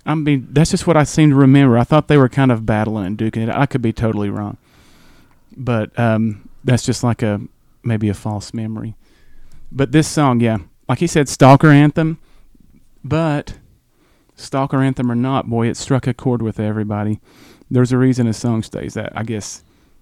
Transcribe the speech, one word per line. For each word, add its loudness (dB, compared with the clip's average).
I -2
mean, -2
that's 2
just -4
what 4
I 4
seem 4
to 4
remember. 6
I 4
thought 2
they 4
were 6
kind 2
of -2
battling -2
and -6
duking -4
it. -4
I 0
could -4
be -2
totally -2
wrong. -8
But, -4
um, -2
that's 0
just -4
like 0
a, -2
maybe -2
a 0
false -10
memory. -10
But -2
this 4
song, 2
yeah, 0
like -2
he -2
said, 0
Stalker 6
Anthem. 2
But -4
Stalker -4
Anthem -2
or -2
not, -2
boy, -2
it -4
struck -2
a -2
chord -4
with -6
everybody. -4
There's 2
a 0
reason 2
a -2
song -4
stays -12
that, -10
I -8
guess, -10